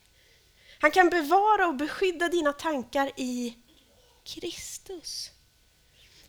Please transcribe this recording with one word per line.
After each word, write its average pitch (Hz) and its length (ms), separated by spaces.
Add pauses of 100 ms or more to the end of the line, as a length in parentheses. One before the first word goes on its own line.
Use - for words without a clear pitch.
(800)
Han 302 120
kan 359 180
bevara 370 580
och 311 80
beskydda 330 540
dina 302 240
tankar 277 640
i 247 420 (640)
Kristus. - 1080 (1000)